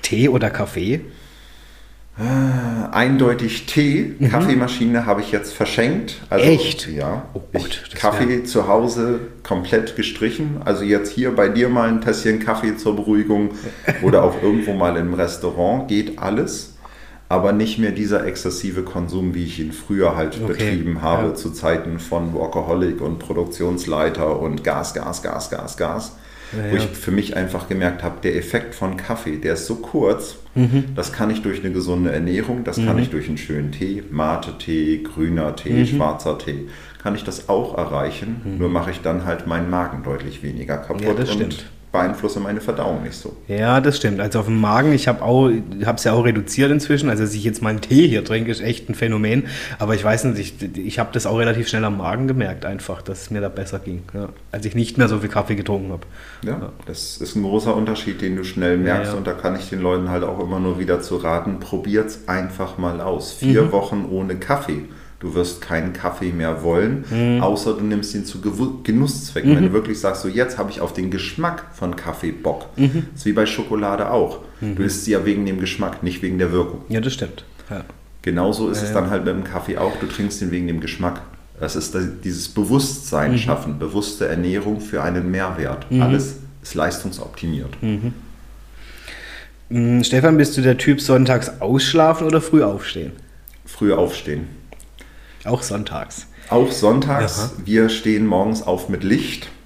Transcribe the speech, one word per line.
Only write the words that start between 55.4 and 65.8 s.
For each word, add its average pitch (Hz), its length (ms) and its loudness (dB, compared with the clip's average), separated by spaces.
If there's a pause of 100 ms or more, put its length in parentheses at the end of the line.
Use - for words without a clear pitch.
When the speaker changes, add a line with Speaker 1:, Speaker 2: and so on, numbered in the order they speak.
Speaker 1:
getrunken 98 380 -4
hab. 85 120 -10 (400)
Speaker 2:
Ja, 110 160 -4
Speaker 1:
Ja. - 120 -12 (120)
Speaker 2:
das - 380 -12
ist - 140 -6
ein 107 60 0
großer 107 320 2
Unterschied, 107 460 -2
den 95 160 -2
du 92 80 -4
schnell 90 320 2
merkst. 92 300 2
Speaker 1:
Ja, 104 60 -4
ja. 104 60 -4
Speaker 2:
Und 92 80 -4
da 90 60 -2
kann 95 240 -2
ich - 140 -8
den 95 100 -4
Leuten 90 300 0
halt 87 140 0
auch 92 160 -4
immer 92 200 -2
nur 90 180 0
wieder 87 220 2
zu - 160 -4
raten, 90 420 0
probiert's 104 680 -2
einfach 92 480 -4
mal 87 240 -2
aus. 87 320 -4
Vier 127 300 6
Speaker 1:
Mhm. - 100 4
Speaker 2:
Wochen 98 380 0
ohne 95 260 -2
Kaffee. 92 460 -2 (380)
Du 82 140 -6
wirst 87 260 0
keinen 85 320 -4